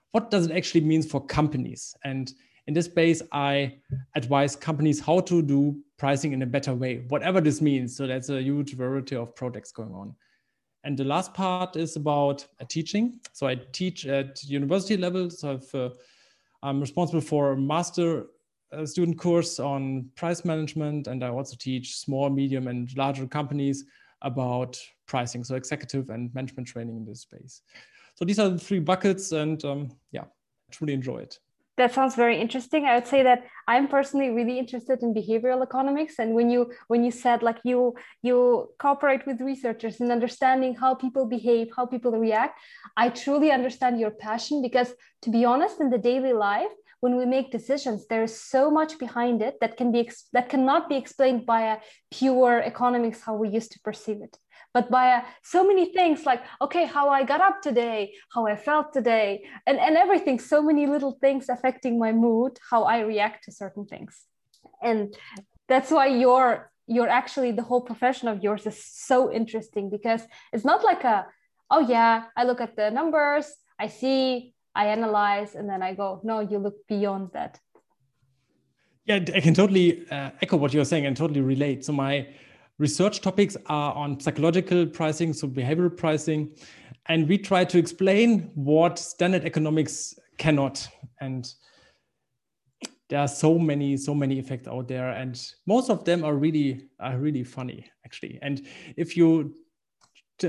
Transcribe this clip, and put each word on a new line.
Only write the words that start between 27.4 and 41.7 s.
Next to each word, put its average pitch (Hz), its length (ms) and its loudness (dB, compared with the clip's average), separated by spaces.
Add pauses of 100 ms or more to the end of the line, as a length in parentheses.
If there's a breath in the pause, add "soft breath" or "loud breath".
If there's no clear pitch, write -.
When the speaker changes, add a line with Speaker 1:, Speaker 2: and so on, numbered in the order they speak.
Speaker 1:
So - 100 -8
these 196 140 0
are 208 100 4
the 180 100 -2
three 190 220 -2
buckets, 185 520 0
and, 156 320 -2
um, 143 260 -6 (220)
yeah, - 100 -10
I - 480 -20
truly 151 240 -6
enjoy 127 240 -6
it. - 200 -16 (420)
Speaker 2:
That 247 140 4
sounds 262 200 2
very 233 240 4
interesting. 262 460 -2
I 247 120 4
would 240 100 0
say 269 160 4
that 247 240 4 (200 loud breath)
I'm 262 220 4
personally 277 400 2
really 240 300 -2
interested 247 440 -4
in 233 120 0
behavioral 226 480 0
economics. 277 560 -2
And 226 160 0
when 240 160 4
you, 240 200 2 (180 loud breath)
when 240 160 4
you 247 60 0
said, 240 320 0
like, 226 220 0
you, 247 300 2 (260 loud breath)
you 247 480 4 (100)
cooperate 277 480 2
with 254 140 -6
researchers 247 580 -6
in 240 120 0
understanding 254 640 0
how 262 200 2
people 262 300 -2
behave, 226 500 0